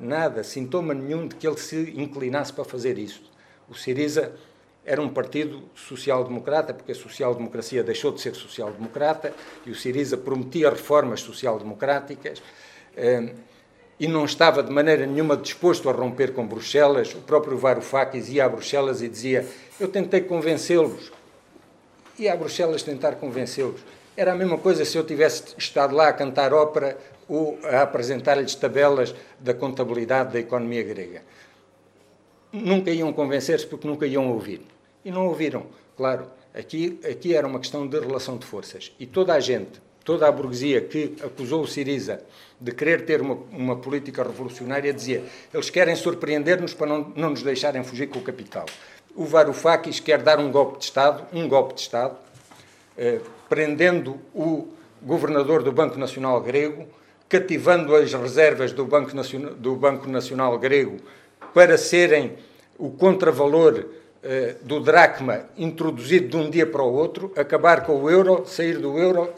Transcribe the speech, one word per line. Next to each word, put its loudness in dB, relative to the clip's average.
nada, -4
sintoma -6
nenhum -6
de -14
que -6
ele -2
se -8
inclinasse -6
para -10
fazer -6
isso. -12
O -20
Siriza -2
era -2
um -4
partido -6
social-democrata, -4
porque -12
a -8
social-democracia -4
deixou -2
de -14
ser -8
social-democrata, -6
e -14
o -12
Siriza -2
prometia 0
reformas 0
social-democráticas, -6
eh, 0
e -2
não 0
estava 4
de -6
maneira 4
nenhuma 0
disposto 0
a 2
romper -2
com -4
Bruxelas. 2
O -14
próprio 0
Varoufakis 0
ia 2
a 2
Bruxelas -2
e -4
dizia: -2
"Eu -2
tentei 0
convencê-los." 0
Ia 0
a 0
Bruxelas -2
tentar -2
convencê-los. -6
Era 2
a -2
mesma 0
coisa 2
se -2
eu 0
tivesse 0
estado 0
lá 8
a 4
cantar 0
ópera 2
ou -4
a 4
apresentar-lhes 0
tabelas 2
da -2
contabilidade -2
da -2
economia -4
grega. -10
Nunca 0
iam 0
convencer-se -2
porque -10
nunca -2
iam 0
ouvir. -8
E -12
não -2
ouviram, -4
claro. -4
Aqui, -6
aqui -2
era 2
uma -6
questão -8
de -4
relação -6
de -14
forças. -14
E -12
toda 0
a 4
gente, -2
toda 4
a 8
burguesia -2
que -6
acusou -4
o -4
Siriza -6
de -8
querer 0
ter 2
uma, -4
uma -4
política -6
revolucionária -4
dizia: -4
"Eles -6
querem 4
surpreender-nos 0
para -2
não, -4
não -2
nos -6
deixarem -2
fugir -8
com -8
o -6
capital." -10
O -4
Varoufakis 4
quer 2
dar 6
um -2
golpe 2
de -8
Estado, 2
um -4
golpe 2
de -12
Estado, -4
eh, 0
prendendo 2
o -2
governador 2
do 2
Banco 0
Nacional -2
Grego, -2
cativando 4
as 6
reservas 4
do -4
Banco 2
Naciona-, -8
do -4
Banco 0
Nacional -2
Grego 0
para 10
serem 4
o -8
contravalor, 4
eh, -2
do -4
dracma 4
introduzido 0
de -4
um -2
dia 2
para -2
o 2
outro, -2
acabar 4
com 0
o 0
euro, 6
sair -4
do -4
euro, 2